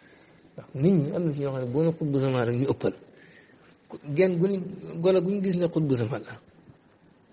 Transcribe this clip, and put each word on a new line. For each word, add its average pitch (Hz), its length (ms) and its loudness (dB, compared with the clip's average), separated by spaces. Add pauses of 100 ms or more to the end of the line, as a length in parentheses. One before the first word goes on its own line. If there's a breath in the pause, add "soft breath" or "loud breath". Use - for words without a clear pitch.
(500 soft breath)
Ndax - 220 -18
nit 147 220 2
ñi 147 180 2
am 175 120 -2
na 160 80 0
ci 143 100 -4
ñoo 139 120 -2
xam 127 100 -4
ne 123 80 -4
boo 147 120 0
na 165 80 2
xutbu 151 280 -2
zaman 131 260 2
rek 120 100 0
ñu 131 140 0
ëppal. - 240 -2 (1200 soft breath)
Genn 185 240 4
gu 170 100 2
ñu, 196 120 -2 (400)
golo 185 220 4
gu 180 100 0
ñu 202 100 -2
gis 190 160 0
ne 175 100 0
xutbu 156 280 0
zaman 117 280 -2
la. - 100 -16 (1000)